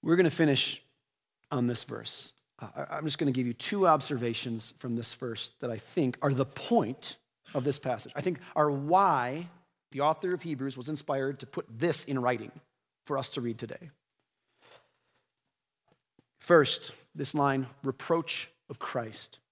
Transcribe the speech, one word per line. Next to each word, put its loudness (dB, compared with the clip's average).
We're 4
gonna 6
finish 2
on 0
this -2
verse. -10
Uh, -12
I, -8
I'm -6
just -2
gonna 2
give 0
you -2
two 0
observations 0
from -4
this -2
verse -6
that -4
I -4
think 0
are 4
the 2
point 0
of 0
this 0
passage. -4
I -6
think -2
are 4
why 2
the -6
author 2
of -6
Hebrews -4
was -8
inspired -2
to -12
put -8
this 0
in -2
writing -2
for -4
us -2
to -4
read -4
today. -10
First, 6
this -4
line, 2
reproach -2
of -12
Christ. -8